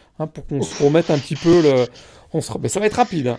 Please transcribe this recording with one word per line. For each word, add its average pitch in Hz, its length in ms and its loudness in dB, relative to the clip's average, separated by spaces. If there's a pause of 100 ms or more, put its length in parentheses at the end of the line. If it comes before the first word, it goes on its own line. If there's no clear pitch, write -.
(180)
hein, 156 80 -6
pour 151 200 -14
qu'on 143 160 -4
se - 220 -4
remette 156 260 2
un 151 80 2
petit 139 160 -8
peu 170 280 4
le, 131 240 4 (480)
on 156 80 -4
se - 100 -10
re-, - 80 -8
mais - 80 -4
ça - 100 -6
va 214 80 0
être 214 80 -2
rapide, 170 340 0
hein. 117 100 -4